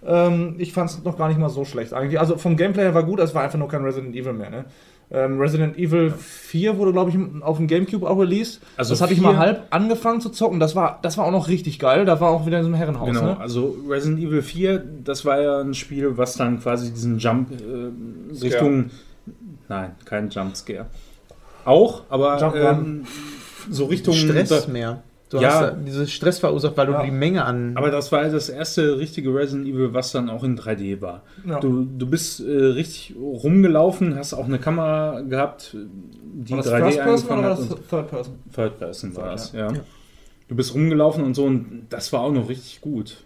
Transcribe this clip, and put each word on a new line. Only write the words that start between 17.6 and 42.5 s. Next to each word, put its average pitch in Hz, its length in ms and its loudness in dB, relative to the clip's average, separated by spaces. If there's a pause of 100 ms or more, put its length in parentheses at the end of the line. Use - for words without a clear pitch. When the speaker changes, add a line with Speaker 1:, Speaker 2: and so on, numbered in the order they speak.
Speaker 1:
Scare. 123 100 -10
Speaker 2:
Richtung, 127 460 2 (800)
nein, 95 220 -6 (160)
kein 107 240 -4
Jumpscare. 95 560 -8 (760)
Auch, 175 440 6
aber, 143 320 2
Speaker 1:
Jump 151 140 2
Run. 147 80 2
Speaker 2:
ähm, 151 420 2 (680)
so 139 160 -2
Richtung 170 280 2
Speaker 3:
Stress 156 340 4
Speaker 2:
da 143 240 2
Speaker 3:
mehr. 117 300 -6 (260)
Du 139 100 -2
Speaker 2:
Ja. 127 120 6
Speaker 3:
hast 156 100 6
da 147 100 2
dieses 143 400 -4
Stress 180 300 0
verursacht, 151 360 0
weil 139 120 4
du 143 40 2
Speaker 1:
Ja. 143 120 0
Speaker 3:
die 135 80 -2
Menge 147 320 2
an 120 320 -2
Speaker 2:
Aber 143 160 2
das 143 180 -2
war 151 140 2
ja 156 80 0
das 151 160 -2
erste 143 500 0
richtige 151 340 -4
Resident 139 360 -2
Evil, 131 260 0
was 127 160 -2
dann 123 180 -2
auch 113 140 -6
in 127 140 0
drei 107 180 -4
D 98 260 -6
war. 90 220 -10 (240)
Speaker 1:
Ja. 156 140 -2
Speaker 2:
Du, 131 240 2
du 131 240 -6
bist, 160 320 -4
äh, 117 100 -6
richtig 139 720 0
rumgelaufen, 160 960 4
hast 143 180 -8
auch 135 120 -6
eine 131 120 0
Kamera 156 600 -2
gehabt, 135 560 -4
die 98 720 -14
Speaker 1:
War 131 80 -2
das 131 80 -2
Speaker 2:
drei - 120 2
D 175 60 4
Speaker 1:
First 147 140 4
Person 240 140 2
Speaker 2:
angefangen 240 280 2
Speaker 1:
oder 196 100 2
Speaker 2:
hat 190 100 0
Speaker 1:
war 120 60 -4
das 170 100 -6
Speaker 2:
und - 140 -18
Speaker 1:
Third 151 200 -4
Person? 127 240 -10 (180)
Speaker 2:
Third 110 280 -4
Person 90 360 -10
war 90 100 -10
Speaker 1:
Ja. 90 80 -8
Speaker 2:
es, 107 180 -12
ja. 110 200 -6
Speaker 3:
Ja. 143 80 -6 (680)
Speaker 2:
Du 120 80 -8
bist 123 180 -2
rumgelaufen 156 480 2
und 131 120 0
so 139 100 0
und 117 460 -2
das 113 220 -8
war 131 100 0
auch 143 100 0
noch 120 160 0
richtig 131 320 -12